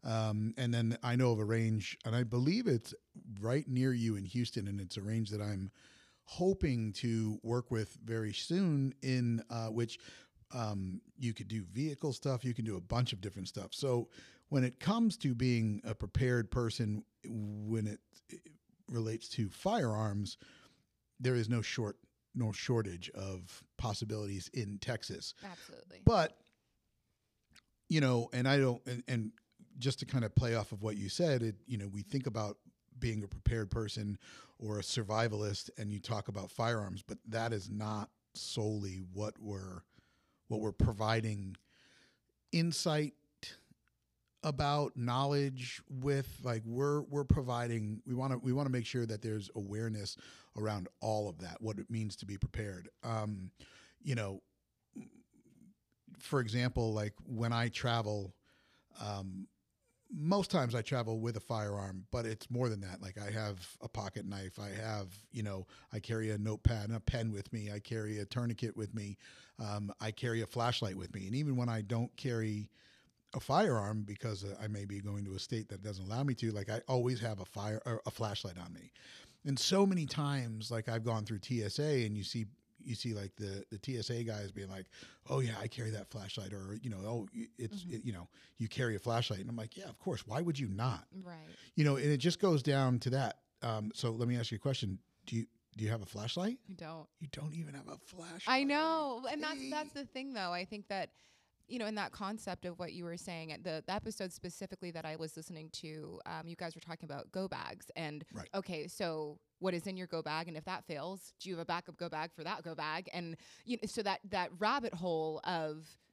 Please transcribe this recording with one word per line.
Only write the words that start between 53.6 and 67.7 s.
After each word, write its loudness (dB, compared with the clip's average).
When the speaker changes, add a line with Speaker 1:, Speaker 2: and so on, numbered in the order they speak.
Speaker 1:
you 0
know, -2
for 0
example, 2
like, 0
when 0
I 4
travel, 0
um, -6
most 2
times 4
I 2
travel 0
with 0
a -2
firearm, -4
but -2
it's -6
more 2
than -2
that. -8
Like, -8
I -4
have -2
a -8
pocket -6
knife, -6
I -6
have, -4
you -4
know, -4
I -4
carry 0
a 0
notepad 2
and 0
a -2
pen 0
with -6
me, -4